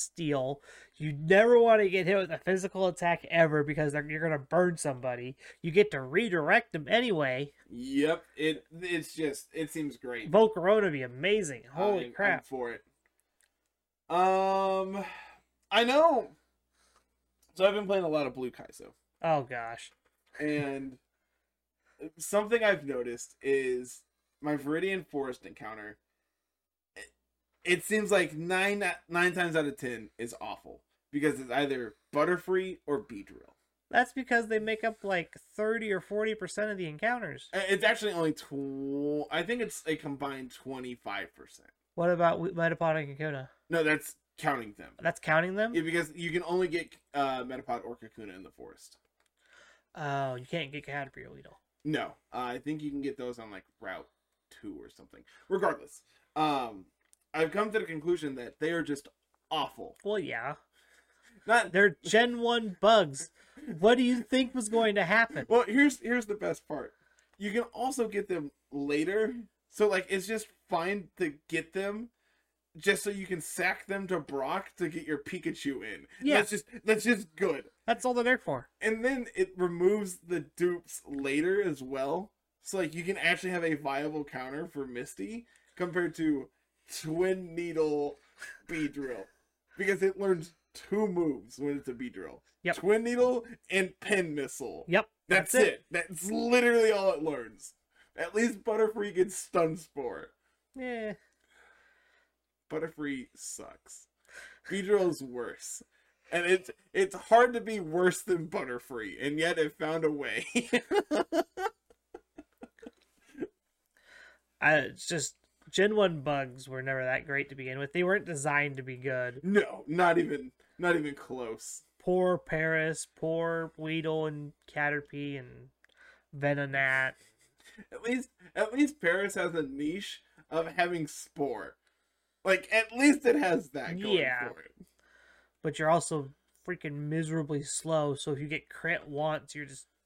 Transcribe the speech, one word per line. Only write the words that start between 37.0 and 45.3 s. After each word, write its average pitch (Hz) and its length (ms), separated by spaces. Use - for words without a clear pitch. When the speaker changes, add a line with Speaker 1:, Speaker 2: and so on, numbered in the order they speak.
Speaker 2:
Uh, 190 160
it's 196 160
actually 214 280
only 165 200
tw-, 139 1000
I 165 120
think 240 180
it's - 260
a 156 100
combined 139 560
twenty-five 123 800
percent. - 340
Speaker 1:
What 170 160
about 170 300
Wi-, 170 140
Metapod 165 480
and 139 160
Kakuna? 143 300
Speaker 2:
No, 165 120
that's 151 320
counting 123 400
them. - 220
Speaker 1:
That's 170 180
counting 170 380